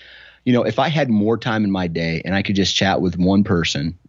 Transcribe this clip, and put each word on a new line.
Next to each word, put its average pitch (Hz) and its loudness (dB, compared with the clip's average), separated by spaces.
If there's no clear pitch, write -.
you 127 2
know, 120 2
if 107 0
I 135 2
had 143 0
more 107 2
time 110 -2
in 101 0
my 92 -2
day 82 -4
and 92 -4
I 98 0
could 101 -2
just 95 0
chat 95 0
with 85 -2
one 95 4
person, 82 -2